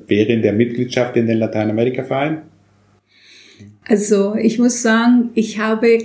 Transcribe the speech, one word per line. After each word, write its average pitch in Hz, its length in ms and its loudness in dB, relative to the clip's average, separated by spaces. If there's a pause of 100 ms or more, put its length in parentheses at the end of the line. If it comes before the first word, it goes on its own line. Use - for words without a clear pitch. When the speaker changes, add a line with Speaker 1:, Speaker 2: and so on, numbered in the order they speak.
Speaker 1:
während 107 360 2
der 104 80 2
Mitgliedschaft 120 640 -2
in 117 100 2
den 113 120 0
Lateinamerika-Verein? 127 1040 -2 (1400)
Speaker 2:
Also 202 480 0
ich 226 240 0
muss 240 240 0
sagen, 233 520 2
ich 214 260 -2
habe, 220 280 0 (160)